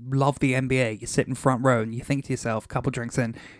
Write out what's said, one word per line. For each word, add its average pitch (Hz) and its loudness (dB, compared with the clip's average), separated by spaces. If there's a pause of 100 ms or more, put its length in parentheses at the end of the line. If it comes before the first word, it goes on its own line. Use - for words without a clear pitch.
love 139 2
the 131 4
N 131 0
B 131 2
A, 123 2
you 107 -8
sit - 0
in 135 -4
front 131 2
row, 123 4
and 113 -4
you 120 -6
think 139 -2
to - -6
yourself, 117 -2
couple 127 -2
drinks 117 -4
in, 117 0 (240)